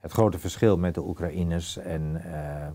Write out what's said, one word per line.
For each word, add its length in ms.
Het 100
grote 280
verschil 380
met 160
de 100
Oekraïners 720
en, 440
eh, 420